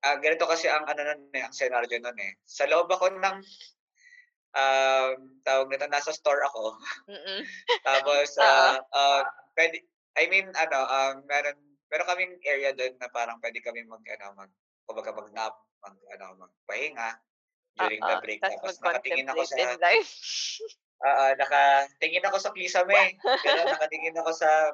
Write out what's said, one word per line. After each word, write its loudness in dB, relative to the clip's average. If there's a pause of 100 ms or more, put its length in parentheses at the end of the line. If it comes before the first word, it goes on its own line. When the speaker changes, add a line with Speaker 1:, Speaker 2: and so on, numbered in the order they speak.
Speaker 1:
ah, 2
ganito 2
kasi 2
ang, 2
ano, -4
nun, -6
eh, -4
ang -12
senaryo 0
nun, -8
eh. -12
Sa -2
loob 2
ako 2
ng, -2 (1200)
um, 4 (280)
tawag 2
nito, -4
nasa -2
store 0
ako. -6 (180)
<laughs> -14
Speaker 2:
Mm-mm. -10 (240)
<laughs> 0
Speaker 1:
Tapos, 2
Speaker 2:
Oo. 8
Speaker 1:
ah, 6 (160)
ah, 4 (240)
pwede, 0 (320)
I 4
mean, 0
ano, 0
um, 0 (140)
meron, -2 (320)
meron -2
kaming -4
area 0
dun -6
na -14
parang -4
pwede -8
kami -10
mag, -20
ano, -14
mag, -20 (400)
kumbaga, -10
mag-nap, -10 (320)
mag, -20 (200)
ano, -20
magpahinga -10 (560)
during -2
the 0
Speaker 2:
Oo. -6
Speaker 1:
break. -8
Speaker 2:
Tas -2
Speaker 1:
Tapos -8
nakatingin -2
ako -2
Speaker 2:
mag-contemplate -10
Speaker 1:
sa -2
Speaker 2:
in -2
life. 4 (520)
<laughs> -6
Speaker 1:
Oo, 4 (120)
nakatingin 2
ako 0
sa -4
kisame. 0 (240)
Ganun, 2
Speaker 2:
<laughs> -2
Speaker 1:
nakatingin -6
ako -2
sa 0 (240)